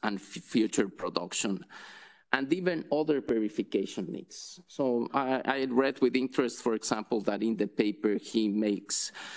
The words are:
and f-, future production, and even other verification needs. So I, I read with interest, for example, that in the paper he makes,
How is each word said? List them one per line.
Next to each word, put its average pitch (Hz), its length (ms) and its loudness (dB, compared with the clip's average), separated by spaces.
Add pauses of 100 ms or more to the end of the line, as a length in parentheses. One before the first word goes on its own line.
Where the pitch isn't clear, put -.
and 104 140 -2
f-, 95 60 -10
future 110 680 0
production, 92 760 -4 (680)
and 135 200 0
even 175 380 0
other 147 300 2
verification 104 920 -2
needs. - 560 -12
So 120 480 0
I, 131 300 2
I 135 260 0
read 131 300 2
with 123 160 6
interest, 127 460 0
for 113 120 2
example, 110 480 0
that 101 200 0
in 113 140 2
the 101 120 2
paper 104 520 2
he 110 280 2
makes, 104 640 0 (240)